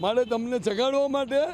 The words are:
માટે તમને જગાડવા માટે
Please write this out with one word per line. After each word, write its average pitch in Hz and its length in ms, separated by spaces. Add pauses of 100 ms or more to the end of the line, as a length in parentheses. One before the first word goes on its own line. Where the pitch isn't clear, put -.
માટે 233 240
તમને 233 340
જગાડવા 254 480
માટે 277 340 (120)